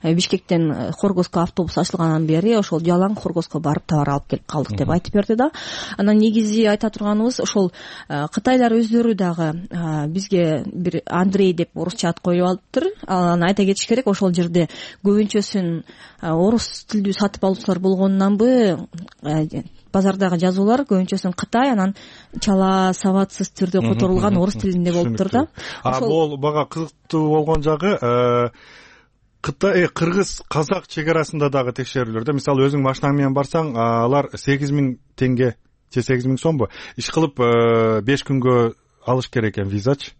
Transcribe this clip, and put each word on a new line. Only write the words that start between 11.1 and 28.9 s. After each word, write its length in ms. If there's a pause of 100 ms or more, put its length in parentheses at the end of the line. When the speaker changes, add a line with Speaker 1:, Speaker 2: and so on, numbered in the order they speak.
Speaker 1:
деп 220
орусча 340
ат 100
коюп 280
алыптыр. 380 (200)
Ал, 280
аны 120
айта 180
кетиш 220
керек. 220
Ошол 260
жерде 360 (360)
көбүнчөсүн, 760 (400)
э, 80
орус 580
тилдүү 220
сатып 320
алуучулар 360
болгонунанбы, 1080 (360)
э, 400 (280)
базардагы 480
жазуулар 460
көбүнчөсүн 500
Кытай, 380
анан 200 (460)
чала 540
сабатсыз 580
түрдө 300
Speaker 2:
Мгм, 120
Speaker 1:
которулган 400
Speaker 2:
мгм, 80
Speaker 1:
орус 120
тилинде 400
болуптур 360
да. 100
Speaker 2:
түшүнүктүү. 80 (360)
А 60
Speaker 1:
Ошол 180
Speaker 2:
бул 300
бага 280
кызыктуу 640
болгон 360
жагы, 380
э, 480 (920)